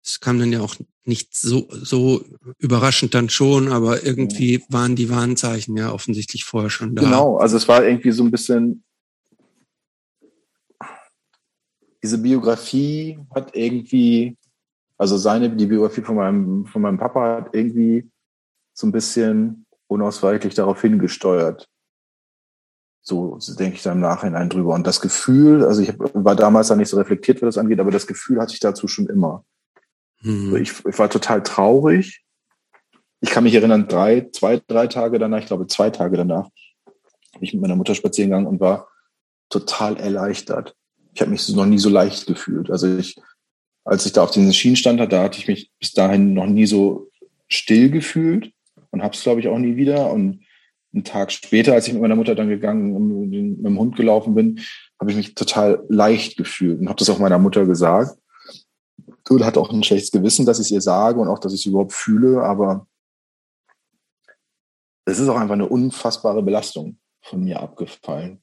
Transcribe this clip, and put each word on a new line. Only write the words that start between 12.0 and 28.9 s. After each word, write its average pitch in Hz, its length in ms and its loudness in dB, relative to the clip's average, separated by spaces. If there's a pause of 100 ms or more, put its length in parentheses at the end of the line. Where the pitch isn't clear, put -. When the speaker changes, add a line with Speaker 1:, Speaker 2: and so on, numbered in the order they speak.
Speaker 2:
diese 110 140 -2
Biografie 135 1000 -2 (140)
hat 135 220 -10
irgendwie, 120 840 0 (600)
also 98 200 0
seine, 110 380 0
die 107 120 0
Biografie 107 340 0
von 110 140 -4
meinem, 98 500 -2
von 107 160 -6
meinem 98 160 -2
Papa 117 400 -2
hat - 160 -12
irgendwie 113 560 -2 (640)
so - 140 -4
ein 101 40 2
bisschen 110 760 -2 (220)
unausweichlich 101 680 -2
darauf 98 260 0
hingesteuert. 90 840 0 (1400)
So 90 340 -6 (200)
denke 92 200 -4
ich - 60 -18
da 92 80 -4
im 90 80 -2
Nachhinein 87 500 -2
drüber. 82 260 -2
Und 90 100 -2
das 92 160 -2
Gefühl, 143 640 6
also 104 160 2
ich 95 80 0
hab, - 80 -8 (160)
war 101 220 4
damals 110 320 6
da 110 80 4
nicht 104 140 0
so 98 80 0
reflektiert, 101 440 2
was 117 140 0
das - 20 -2
angeht, 107 220 0
aber 98 120 2
das 98 160 -2
Gefühl 117 320 -4
hatte 113 140 -4
ich - 60 -14
dazu 101 280 -2
schon 98 200 -4